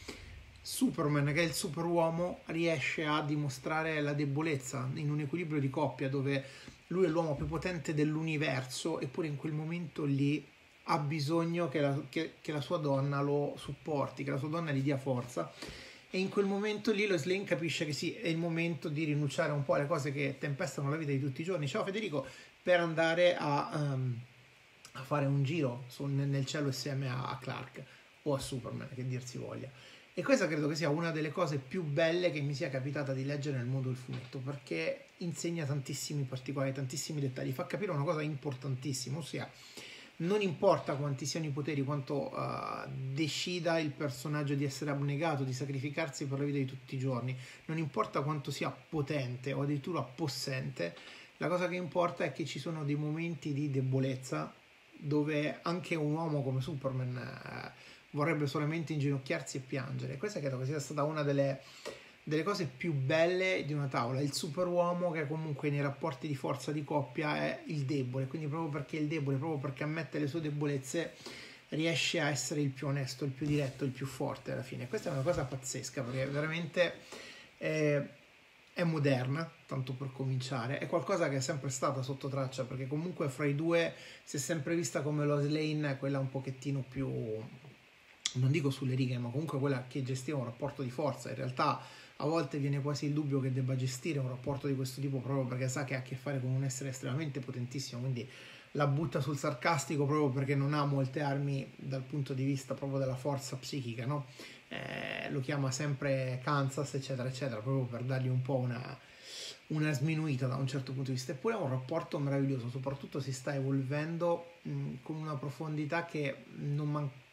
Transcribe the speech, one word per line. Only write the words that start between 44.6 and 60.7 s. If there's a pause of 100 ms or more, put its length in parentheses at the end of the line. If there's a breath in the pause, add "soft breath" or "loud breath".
essere
abnegato,
di
sacrificarsi
per
la
vita
di
tutti
i
giorni, (320 loud breath)
non
importa
quanto
sia
potente
o
addirittura
possente, (400 loud breath)
la
cosa
che
importa
è
che
ci
sono
dei
momenti
di
debolezza (440)
dove
anche
un
uomo
come
Superman,
eh, (240 loud breath)
vorrebbe
solamente
inginocchiarsi
e
piangere.
Questa
credo
che
sia